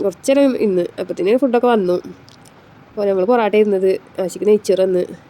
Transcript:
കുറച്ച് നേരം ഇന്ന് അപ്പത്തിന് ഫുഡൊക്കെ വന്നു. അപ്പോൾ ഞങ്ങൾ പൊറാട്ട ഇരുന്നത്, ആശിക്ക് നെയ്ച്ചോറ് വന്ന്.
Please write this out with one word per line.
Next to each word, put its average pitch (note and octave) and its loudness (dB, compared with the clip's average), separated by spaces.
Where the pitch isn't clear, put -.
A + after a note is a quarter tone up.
കുറച്ച് G3 -4
നേരം C#4 2
ഇന്ന് F3+ 0
അപ്പത്തിന് F#3 -2
ഫുഡൊക്കെ A#3+ 0
വന്നു. F3+ 0
അപ്പോൾ G#3 -6
ഞങ്ങൾ F#3+ 0
പൊറാട്ട G#3+ 0
ഇരുന്നത്, F#3+ 2
ആശിക്ക് F#3 -6
നെയ്ച്ചോറ് G3+ 2
വന്ന്. F3+ 0